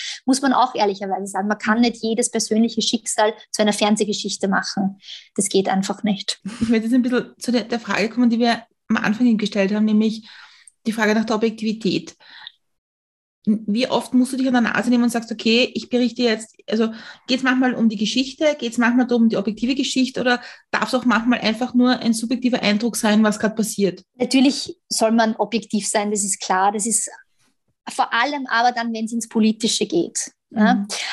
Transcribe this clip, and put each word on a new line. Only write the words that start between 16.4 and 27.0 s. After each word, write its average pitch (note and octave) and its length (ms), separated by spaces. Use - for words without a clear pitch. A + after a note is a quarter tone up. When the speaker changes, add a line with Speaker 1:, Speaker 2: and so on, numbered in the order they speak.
Speaker 2:
also A3+ 240
geht's B3+ 160
manchmal B3+ 300
um A3+ 160
die G3 80
Geschichte, C4 600
geht's A#3 200
manchmal B3 280
darum, A#3+ 220
die A3 80
objektive A3+ 400
Geschichte, C4 460
oder B3 200
darf's - 220
auch A#3+ 100
manchmal A#3 360
einfach A3+ 340
nur B3 260
ein A3+ 140
subjektiver A#3+ 480
Eindruck G#3 340
sein, G#3+ 260
was G#3+ 180
grad A3 180
passiert? G3 460
Speaker 1:
Natürlich C4 600
soll A3+ 240
man A3+ 240
objektiv G3+ 520
sein, G#3 240
das G#3 120
ist F#3+ 160
klar. F#3+ 320
Das G#3 140
ist - 240